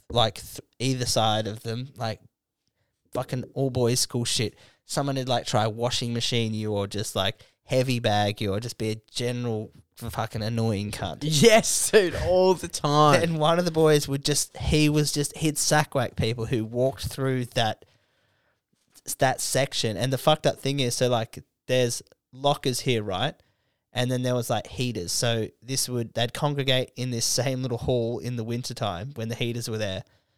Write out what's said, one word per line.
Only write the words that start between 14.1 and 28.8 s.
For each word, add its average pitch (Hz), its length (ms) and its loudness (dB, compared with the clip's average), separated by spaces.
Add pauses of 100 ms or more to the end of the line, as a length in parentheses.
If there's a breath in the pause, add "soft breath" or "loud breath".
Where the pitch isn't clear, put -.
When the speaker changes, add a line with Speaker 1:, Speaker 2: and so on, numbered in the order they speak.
Speaker 1:
just, - 340 -2
he 151 320 4
was 151 220 2
just, 147 260 -2
he'd 151 200 -2
sack - 360 2
whack 127 220 -2
people 113 300 -2
who 117 200 0
walked 123 420 -2
through 131 380 -2 (100)
that, 113 280 0 (1400)
that 131 220 2
section. 120 560 0
And 131 160 -2
the 127 40 0
fucked - 280 2
up - 140 0
thing 139 220 -2
is, 123 140 0
so, 127 140 2
like, 113 300 -2 (280)
there's 127 340 2 (320)
lockers 139 480 0
here, 117 220 0
right? 104 320 -2 (560)
And 123 200 -2
then 123 100 -2
there 127 140 0
was, 120 160 -2
like, 107 160 -2
heaters. 117 440 -6
So 117 360 0 (160)
this 127 260 -4
would, 120 240 -4
they'd 120 200 -2
congregate 135 640 0
in 127 160 -4
this 117 140 -2
same 127 380 -2
little 120 160 -4
hall 120 400 -2
in 123 160 -6
the 117 80 -6
wintertime 117 720 -6